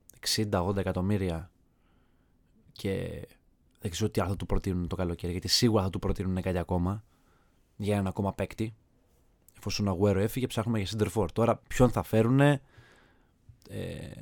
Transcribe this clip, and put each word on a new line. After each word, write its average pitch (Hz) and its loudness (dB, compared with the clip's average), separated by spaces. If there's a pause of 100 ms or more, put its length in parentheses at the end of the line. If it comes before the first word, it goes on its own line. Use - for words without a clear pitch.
(160)
εξήντα, 104 -2
ογδόντα 98 0
εκατομμύρια, 92 -2 (1200)
και 90 -6 (580)
δεν 101 -6
ξέρω 104 -2
τι - -2
άλλο 90 0
θα 98 -4
του 87 -8
προτείνουν 90 0
το 87 -6
καλοκαίρι, 87 -4
γιατί 92 -4
σίγουρα 107 4
θα 95 0
του 98 -6
προτείνουν 92 -2
κάτι 90 0
ακόμα 90 -2 (720)
για 104 -2
έναν 101 0
ακόμα 95 -2
παίκτη. 113 -6 (840)
Εφόσον - -2
ο 98 2
Αγουέρο 95 4
έφυγε, 120 0
ψάχνουμε 113 -2
για 98 -2
σεντερφόρ. 104 0
Τώρα 113 2
ποιον - 4
θα 104 0
φέρουνε, 135 4 (1040)
ε, 87 -10 (120)